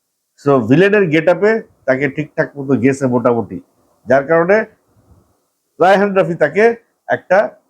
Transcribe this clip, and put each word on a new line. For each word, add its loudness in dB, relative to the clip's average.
So, 2
ভিলেনের 2
গেটআপে 0
তাকে -2
ঠিকঠাক -8
মতো -4
গেছে -2
মোটামুটি, -2
যার 0
কারণে 0
রায়হান 2
রাফি 0
তাকে 0
একটা 0